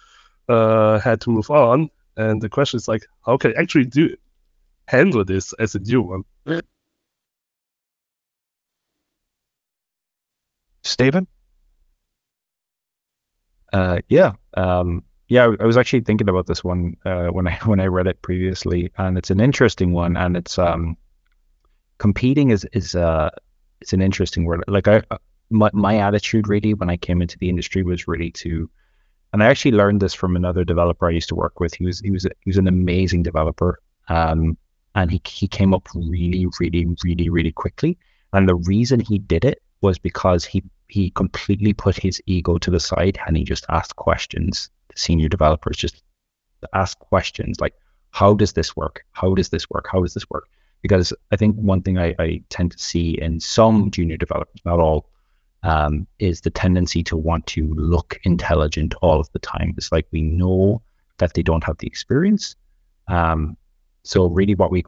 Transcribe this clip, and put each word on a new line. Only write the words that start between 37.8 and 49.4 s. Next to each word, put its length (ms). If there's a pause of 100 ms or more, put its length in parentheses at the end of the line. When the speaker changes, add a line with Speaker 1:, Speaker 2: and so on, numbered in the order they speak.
Speaker 3:
And 120
the 100
reason 440
he 180
did 280
it 160 (180)
was 180
because 460
he, 180 (260)
he 200
completely 640
put 240
his 300
ego 320
to 120
the 100
side 460
and 80
he 100
just 260
asked 260
questions, 720 (240)
the 80
senior 280
developers 480
just 260 (600)
to 100
ask 260
questions 600
like, 140 (360)
"How 240
does 180
this 240
work? 360
How 220
does 140